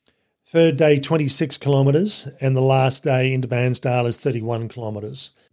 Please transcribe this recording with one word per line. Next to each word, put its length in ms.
Third 320
day, 200
twenty-six 600
kilometres, 720
and 160
the 60
last 420
day 300
into 160
Bairnsdale 580
is 80
thirty-one 540
kilometres. 640